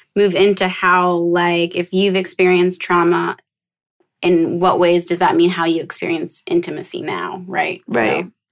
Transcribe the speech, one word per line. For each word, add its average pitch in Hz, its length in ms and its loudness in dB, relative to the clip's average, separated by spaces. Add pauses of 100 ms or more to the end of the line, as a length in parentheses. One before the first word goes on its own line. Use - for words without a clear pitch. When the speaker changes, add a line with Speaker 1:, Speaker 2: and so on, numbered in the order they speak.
(160)
Speaker 1:
move 202 180 2
into 196 360 2
how, 180 480 2
like, 170 580 0
if 175 180 -6
you've 190 220 2
experienced 185 640 2
trauma, 170 560 0 (840)
in 170 400 2
what 180 180 2
ways 175 260 2
does 170 140 -4
that 165 160 2
mean 170 140 4
how 170 160 -4
you 165 180 -2
experience - 640 -8
intimacy 165 540 -4
now, - 440 -8
right? 160 460 -6
So 233 80 0
Speaker 2:
Right. 156 320 -2 (200)